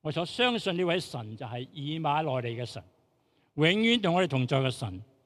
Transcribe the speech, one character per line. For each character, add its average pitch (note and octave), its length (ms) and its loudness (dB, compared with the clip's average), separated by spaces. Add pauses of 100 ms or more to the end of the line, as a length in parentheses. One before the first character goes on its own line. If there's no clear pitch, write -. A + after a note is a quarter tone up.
我 D3+ 100 -4
所 E3 160 -2
相 A#3+ 320 2
信 F3+ 180 -2
呢 F3+ 60 0
位 F3 160 2
神 A2+ 380 -8
就 B2+ 100 -10
係 B2 260 -8
以 D3+ 280 -6
馬 D3+ 240 2
內 B2+ 260 -2
利 A#2 100 -6
嘅 A#2+ 60 -6
神， G2+ 160 -12 (720)
永 D3 120 2
遠 A3 340 4
同 F3 160 2
我 F3+ 40 4
哋 F#3 60 4
同 C3 180 2
在 C3+ 140 2
嘅 C3 100 2
神。 G#2 320 -6 (260)